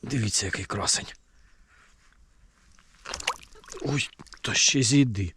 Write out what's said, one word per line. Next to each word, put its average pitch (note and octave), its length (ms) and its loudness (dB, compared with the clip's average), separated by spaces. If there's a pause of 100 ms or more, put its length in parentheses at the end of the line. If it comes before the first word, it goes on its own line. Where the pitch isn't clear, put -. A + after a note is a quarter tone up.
Дивіться, A2+ 420 -2
який F#2+ 180 -4
красень. - 420 -2 (2750)
Ой, C#3 260 -2 (320)
та - 140 -4
ще - 280 4
зійди. A2+ 540 4